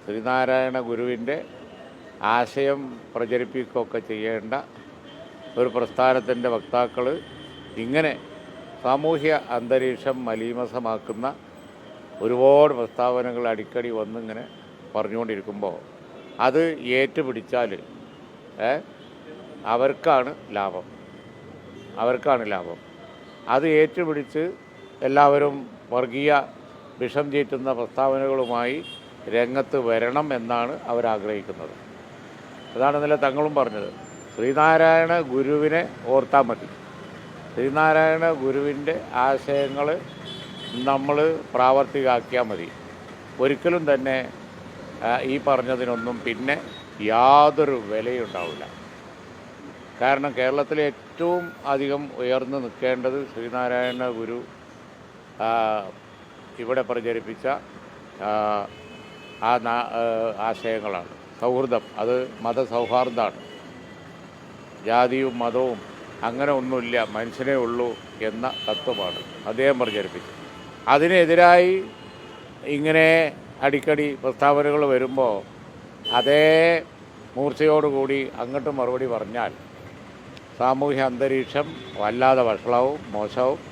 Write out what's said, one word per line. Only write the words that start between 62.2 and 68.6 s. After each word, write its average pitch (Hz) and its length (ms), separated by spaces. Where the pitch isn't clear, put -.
മതസൗഹാർദ്ദമാണ്. 117 920
ജാതിയും 123 540
മതവും 120 380
അങ്ങനെ 135 320
ഒന്നുമില്ല, 123 380
മനുഷ്യനേ 127 400
ഉള്ളൂ 120 240
എന്ന 113 180